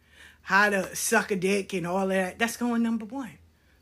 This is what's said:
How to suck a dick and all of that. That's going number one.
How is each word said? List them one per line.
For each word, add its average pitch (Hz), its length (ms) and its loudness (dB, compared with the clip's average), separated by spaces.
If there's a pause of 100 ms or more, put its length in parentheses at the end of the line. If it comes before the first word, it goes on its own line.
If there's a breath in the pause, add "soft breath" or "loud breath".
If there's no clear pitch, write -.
(440 soft breath)
How 202 260 4
to 196 260 -2
suck 214 360 2
a 208 40 0
dick 190 380 0
and 175 140 -2
all 190 160 0
of 190 60 0
that. 190 280 -2
That's 226 200 -2
going 233 260 0
number 226 220 -2
one. 233 340 -10 (420)